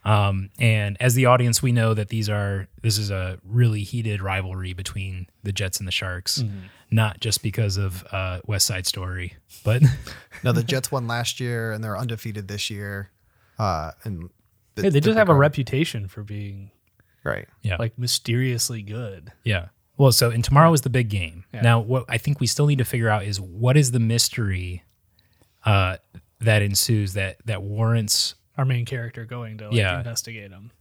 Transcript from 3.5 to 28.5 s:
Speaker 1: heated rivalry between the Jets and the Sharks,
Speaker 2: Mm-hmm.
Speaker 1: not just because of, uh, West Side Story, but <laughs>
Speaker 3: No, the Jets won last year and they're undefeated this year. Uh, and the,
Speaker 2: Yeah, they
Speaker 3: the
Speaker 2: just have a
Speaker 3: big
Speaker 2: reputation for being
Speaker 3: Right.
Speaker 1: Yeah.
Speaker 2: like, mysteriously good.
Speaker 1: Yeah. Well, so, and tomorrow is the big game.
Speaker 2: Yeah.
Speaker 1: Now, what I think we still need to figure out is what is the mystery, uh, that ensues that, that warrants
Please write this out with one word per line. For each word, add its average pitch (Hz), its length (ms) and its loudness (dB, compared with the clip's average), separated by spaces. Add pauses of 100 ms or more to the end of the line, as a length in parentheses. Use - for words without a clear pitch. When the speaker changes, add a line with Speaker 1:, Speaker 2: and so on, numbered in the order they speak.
Speaker 1:
heated 107 380 -4
rivalry 92 520 -4
between 95 540 -8 (160)
the 101 80 -4
Jets 95 280 -4
and 95 80 -6
the 90 40 -6
Sharks, 90 520 -4
Speaker 2:
Mm-hmm. 101 160 -6 (320)
Speaker 1:
not 110 280 2
just - 240 -2
because 104 340 -2
of, 92 360 -4
uh, 92 320 -6
West 98 220 0
Side 92 200 -4
Story, 90 460 -8 (320)
but 117 160 4 (320)
<laughs> - 300 -18
Speaker 3:
No, 123 100 2
the 113 100 0
Jets 131 280 -4
won 123 160 -4
last 120 340 -4
year 117 320 -4
and 107 100 -8
they're 107 140 -6
undefeated 110 500 -8
this 101 220 -6
year. 101 400 -8 (500)
Uh, 82 320 -2 (140)
and 90 240 -10 (460)
the, 107 80 -4
Speaker 2:
Yeah, 196 60 4
they 143 100 4
Speaker 3:
the - 20 2
Speaker 2:
just 220 160 4
have 208 120 6
a 160 40 10
Speaker 3:
big 143 60 8
Speaker 2:
reputation 135 680 0
for 104 160 -12
being 101 480 -10 (520)
Speaker 3:
Right. 53 240 -4 (160)
Speaker 1:
Yeah. 95 160 -2
Speaker 2:
like, 113 180 -4
mysteriously 120 840 -2
good. 101 480 -12 (120)
Speaker 1:
Yeah. 90 260 -2 (280)
Well, 135 140 8
so, 117 180 4
and 117 140 0
tomorrow 156 300 8
is 147 80 4
the 135 100 -4
big 120 180 2
game. 87 440 -6
Speaker 2:
Yeah. 117 80 -4
Speaker 1:
Now, 117 180 6
what 120 280 -2
I 117 120 -2
think 143 200 -2
we 123 60 0
still 147 220 2
need 147 120 4
to 120 60 2
figure 117 240 0
out 107 140 0
is 101 180 -4
what 110 360 2
is 139 140 6
the 123 80 2
mystery, 101 840 -2 (840)
uh, 95 320 4 (440)
that 110 200 4
ensues 101 520 0
that, 95 320 -6
that 101 180 -6
warrants 110 720 0 (240)